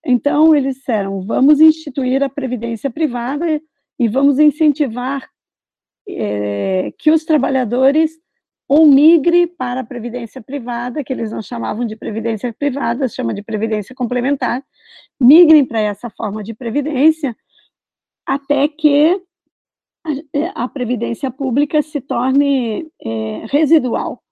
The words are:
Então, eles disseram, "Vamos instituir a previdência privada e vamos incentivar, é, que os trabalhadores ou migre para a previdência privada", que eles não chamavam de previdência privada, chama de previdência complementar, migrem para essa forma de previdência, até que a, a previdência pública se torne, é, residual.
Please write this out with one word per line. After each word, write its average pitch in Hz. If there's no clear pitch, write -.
Então, 285
eles 269
disseram, 196
"Vamos 254
instituir 269
a 269
previdência 233
privada 277
e 240
vamos 269
incentivar, 277
é, 208
que -
os 311
trabalhadores 262
ou 311
migre 311
para 254
a 226
previdência 240
privada", 240
que -
eles 226
não 226
chamavam 226
de 220
previdência 220
privada, 254
chama 233
de 202
previdência 214
complementar, 247
migrem 302
para 226
essa 214
forma 214
de 214
previdência, 269
até 277
que 302
a, 240
a 254
previdência 233
pública 285
se 294
torne, 262
é, 220
residual. 254